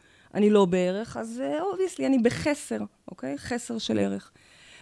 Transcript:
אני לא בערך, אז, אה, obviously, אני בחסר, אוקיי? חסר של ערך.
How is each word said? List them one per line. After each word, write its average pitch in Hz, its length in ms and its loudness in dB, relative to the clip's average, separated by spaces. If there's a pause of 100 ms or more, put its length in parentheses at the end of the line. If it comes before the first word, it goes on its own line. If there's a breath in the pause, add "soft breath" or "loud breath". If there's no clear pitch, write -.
(340 soft breath)
אני 208 160 6
לא 202 140 8
בערך, 185 520 0
אז, 226 280 -8
אה, 294 160 -4
obviously, 359 460 -4
אני 269 120 4
בחסר, 233 600 0 (300)
אוקיי? 269 300 -10
חסר 233 400 -6
של - 200 -2
ערך. 196 340 -4 (500 soft breath)